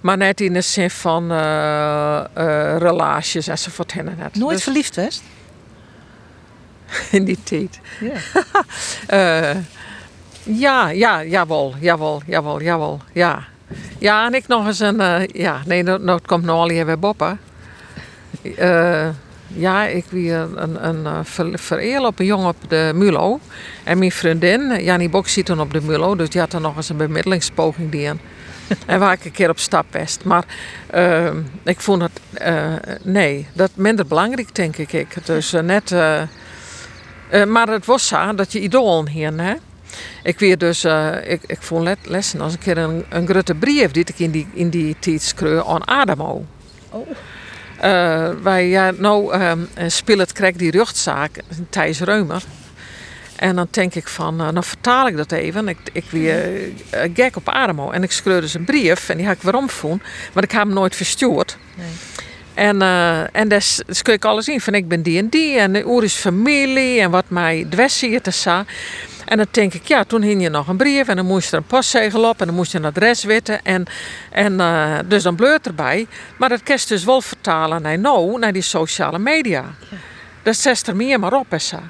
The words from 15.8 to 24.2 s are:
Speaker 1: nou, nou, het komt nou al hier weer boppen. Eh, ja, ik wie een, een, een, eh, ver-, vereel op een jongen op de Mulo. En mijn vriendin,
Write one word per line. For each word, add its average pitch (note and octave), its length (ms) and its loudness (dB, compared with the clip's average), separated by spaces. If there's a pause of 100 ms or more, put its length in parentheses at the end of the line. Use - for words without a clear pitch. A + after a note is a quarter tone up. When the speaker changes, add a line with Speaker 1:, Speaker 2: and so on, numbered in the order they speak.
Speaker 1:
nou, F#3 200 0
nou, F3 160 2
het - 80 -8
komt E3+ 180 2
nou E3 140 2
al E3+ 100 2
hier E3 180 0
weer D#3 120 0
boppen. G3 420 -2 (1160)
Eh, E3+ 520 2 (460)
ja, F#3 300 0
ik F3 240 -4
wie F3 240 -2
een, E3 300 -4
een, D#3+ 260 -4
een, D#3+ 180 -4
eh, D#3 160 -4
ver-, F3 360 -4
vereel B3 460 -2
op A3 140 0
een F#3 80 2
jongen F#3+ 220 2
op E3+ 80 -2 (120)
de D#3+ 260 2
Mulo. F#3+ 460 2 (440)
En F3 140 2
mijn E3 140 4
vriendin, F3 720 2